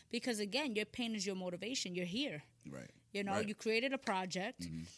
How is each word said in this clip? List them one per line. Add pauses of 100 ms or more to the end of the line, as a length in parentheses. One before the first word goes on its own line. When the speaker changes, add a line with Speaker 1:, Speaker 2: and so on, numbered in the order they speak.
(100)
Speaker 1:
because,
again,
your
pain
is
your
motivation.
You're
here. (280)
Speaker 2:
Right. (220)
Speaker 1:
You
know,
Speaker 2:
Right.
Speaker 1:
you
created
a
project,
Speaker 2:
Mm-hmm. (180)